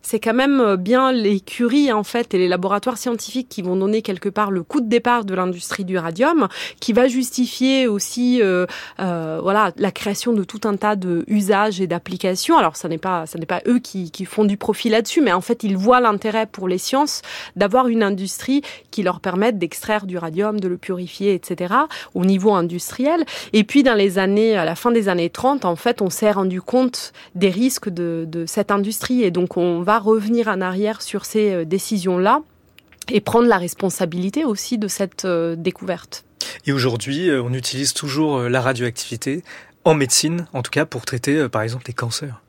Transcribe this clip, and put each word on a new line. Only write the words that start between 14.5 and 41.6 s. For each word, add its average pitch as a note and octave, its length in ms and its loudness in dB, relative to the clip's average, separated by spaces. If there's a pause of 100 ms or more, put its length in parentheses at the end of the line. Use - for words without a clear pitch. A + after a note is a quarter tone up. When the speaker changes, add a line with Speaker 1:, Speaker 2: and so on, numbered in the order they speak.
Speaker 1:
profit - 320 -2
là-dessus, A3 320 2
mais A#3 100 4
en F3+ 100 4
fait, A#3 220 -2
ils G3 120 0
voient A#3 260 6
l'intérêt A3 440 0
pour F#3+ 220 -8
les F3+ 100 0
sciences C#4 460 -2 (320)
d'avoir G3+ 320 2
une A3+ 160 2
industrie G3+ 580 -2 (300)
qui - 100 -4
leur F3 180 -2
permette G3+ 380 0
d'extraire G3 480 -2
du F3+ 140 -6
radium, F#3+ 400 -2
de F#3+ 80 -4
le F3+ 100 -4
purifier, F#3 560 -2
et F3 100 0
cetera, F#3+ 440 0 (260)
au F3+ 120 0
niveau F#3+ 280 4
industriel. G3+ 720 0 (280)
Et G#3+ 100 4
puis, C#4 180 4
dans B3 140 6
les G3 240 4
années, G#3 360 4
à F3 100 2
la E3 100 0
fin A#3+ 160 2
des A3+ 180 4
années F3 220 0
trente, C4 340 0
en F3 100 2
fait, A#3+ 280 0
on F#3 80 0
s'est - 180 2
rendu F#3+ 320 0
compte B3+ 500 0 (220)
des F#3+ 160 2
risques A3 400 0
de, E3+ 380 -4
de E3 180 -6
cette G3+ 240 -4
industrie. G#3 540 0
Et G#3 80 2
donc, F3+ 260 0
on F3 240 2
va G3+ 140 2
revenir A3 540 2
en F#3+ 100 -2
arrière F#3+ 420 -2
sur - 220 -6
ces, G#3+ 300 0
euh, F3 100 -2
décisions-là F#3+ 760 0 (720)
et G#3 80 4
prendre A#3 260 4
la A3 100 6
responsabilité F3+ 840 -2
aussi A#3+ 340 -2
de G#3 120 -4
cette, - 340 -6
euh, E3+ 320 0
découverte. F3 720 -8 (400)
Speaker 2:
Et C#3+ 80 0
aujourd'hui, C3+ 560 0
euh, C3+ 120 2
on B2 120 -4
utilise C3 400 -4
toujours, D3 460 0
euh, A#2+ 100 -2
la B2+ 100 2
radioactivité B2 800 -4 (440)
en D#3+ 80 6
médecine, D#3 580 0
en C3 120 -4
tout - 80 -10
cas D3 120 0
pour C3 220 -8
traiter, C#3 320 -2
euh, D3 100 2
par A2 140 -2